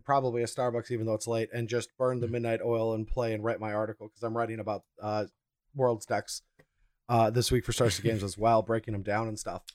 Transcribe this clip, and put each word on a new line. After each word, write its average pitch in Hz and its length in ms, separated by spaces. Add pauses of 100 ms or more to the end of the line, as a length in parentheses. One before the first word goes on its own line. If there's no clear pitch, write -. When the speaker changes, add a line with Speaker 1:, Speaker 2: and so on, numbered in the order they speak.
Speaker 1:
probably 131 380
a 117 60
Starbucks, 120 440
even 113 140
though 113 80
it's 107 140
late, 113 260
and 117 160
just 117 280
burn 127 220
the 117 60
Speaker 2:
Mm-hmm. 117 80
Speaker 1:
midnight 117 320
oil 113 280
and 110 140
play 117 260
and 104 100
write 113 160
my 107 140
article 107 360
'cause - 140
I'm 113 120
writing 113 240
about, 101 240 (180)
uh, 107 240 (500)
Worlds 123 300
decks, - 360 (680)
uh, 117 200
this 117 220
week 123 140
for 120 80
Starship 113 320
Games 113 180
as 98 140
well, 113 240
breaking 110 320
them 101 100
down 104 240
and 110 100
stuff. 92 240 (140)